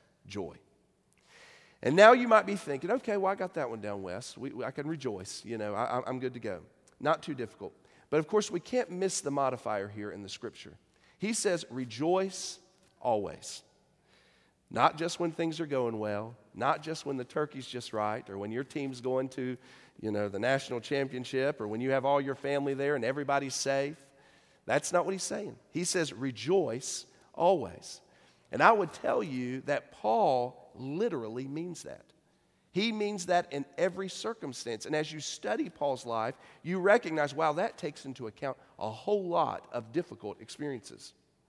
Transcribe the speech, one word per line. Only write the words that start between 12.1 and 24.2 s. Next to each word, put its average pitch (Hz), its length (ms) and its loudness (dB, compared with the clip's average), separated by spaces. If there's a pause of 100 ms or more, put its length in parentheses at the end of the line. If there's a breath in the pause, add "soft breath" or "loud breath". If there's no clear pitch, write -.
always." 107 640 -2 (1080 soft breath)
Not 123 260 6
just 165 240 -2
when 170 120 0
things 165 280 -2
are 160 60 -4
going 120 320 0
well, 107 360 -2 (200)
not 143 280 0
just 156 220 -8
when 139 140 -4
the 123 60 -4
turkey's 147 420 -4
just - 260 -8
right, 107 380 -2
or 98 80 -8
when 104 120 -4
your 123 140 -2
team's 135 380 -6
going 131 280 2
to, 127 280 -4 (420 loud breath)
you 107 100 -2
know, 104 180 2
the 98 100 -4
national 127 420 2
championship, 135 800 -2
or 107 80 -4
when 110 140 -2
you 131 80 2
have 135 160 2
all 143 140 4
your 135 140 -2
family 139 380 0
there 139 240 0
and 117 80 0
everybody's 139 500 0
safe. 139 420 0 (680 soft breath)